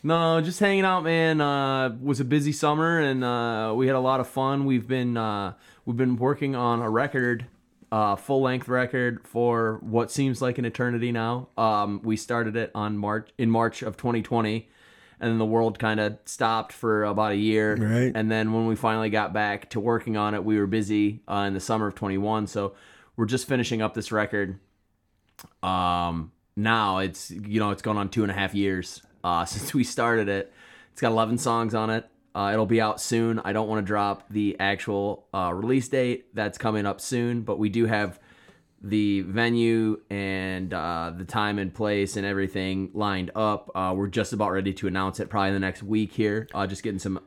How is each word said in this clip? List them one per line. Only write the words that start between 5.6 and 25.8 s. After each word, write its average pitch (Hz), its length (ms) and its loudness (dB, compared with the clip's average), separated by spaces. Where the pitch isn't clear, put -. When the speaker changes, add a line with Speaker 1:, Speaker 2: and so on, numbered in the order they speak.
Speaker 1:
we've 127 120 -4
been 127 200 2
working 135 400 0
on 120 260 0
a 110 80 0
record, 123 560 0
uh, 104 240 2
full-length 127 520 0
record 123 600 0
for 117 540 0
what 113 280 0
seems 135 320 0
like 127 160 0
an 123 60 -2
eternity 120 480 -2
now. 117 440 -2
Um, 104 460 2
we 110 140 2
started 113 400 -2
it 113 180 -4
on 107 240 -2
March, 107 400 -4
in 117 120 4
March 113 320 2
of 107 160 -6
twenty 120 240 0
twenty, 113 480 0
and 117 100 0
then 113 80 2
the 110 60 2
world 113 340 2
kinda 107 460 0
stopped 113 480 -2
for 107 320 2
about 104 280 0
a 101 40 0
year. 107 400 4
Speaker 2:
Right. 117 380 2
Speaker 1:
And 110 180 0
then 110 220 2
when 113 120 2
we 110 100 2
finally 110 340 0
got 104 240 0
back 104 360 -2
to 120 80 -4
working 113 380 0
on 104 180 0
it, 98 80 -4
we 107 160 2
were 101 80 4
busy, 104 600 2
uh, 101 180 0
in 98 60 -2
the 95 80 -2
summer 110 260 0
of 98 80 -4
twenty-one. 104 520 -2
So 101 280 -4
we're 113 120 2
just 123 200 -2
finishing 120 360 0
up 107 100 0
this - 180 -6
record, 101 480 0
um, 87 720 0